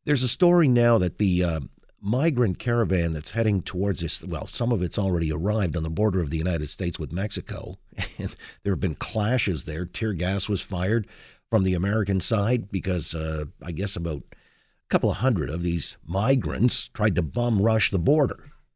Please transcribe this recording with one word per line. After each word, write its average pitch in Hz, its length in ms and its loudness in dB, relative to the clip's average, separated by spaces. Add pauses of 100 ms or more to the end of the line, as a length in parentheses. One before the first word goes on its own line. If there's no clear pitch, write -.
there's 139 180 0
a 127 60 2
story 175 400 4
now 120 300 6
that 90 180 0
the, 90 260 2
uh, 82 180 0 (380)
migrant 120 600 0
caravan 92 520 2
that's 78 220 -6
heading 107 300 2
towards 95 380 -2
this, - 220 -4
well, 80 240 -6
some 120 240 -2
of 107 100 2
it's 90 180 -2
already 87 340 2
arrived 90 420 0
on 82 80 -2
the 80 80 -2
border 92 300 0
of 76 100 -2
the 80 60 -2
United 80 340 -2
States 90 300 -4
with 71 100 -6
Mexico. 98 680 -8 (180)
<laughs> - 220 -8
And 92 180 -6 (260)
there 101 120 0
have 76 60 -4
been 85 140 0
clashes 104 720 -2
there. 80 220 -6
Tear 107 260 -4
gas 92 360 -2
was 101 120 0
fired 98 480 -2 (420)
from 101 140 4
the 92 100 2
American 98 460 0
side 107 500 0
because, 90 420 -2
uh, 80 340 -4 (140)
I 87 120 -8
guess 92 240 -4
about 82 340 -4
a - 580 -20
couple 117 220 2
of - 60 -2
hundred 95 340 0
of 87 120 -4
these 85 340 -2 (100)
migrants 101 800 0
tried 104 280 0
to 87 60 2
bum 113 380 0
rush 110 300 2
the 95 80 2
border. 135 540 2 (220)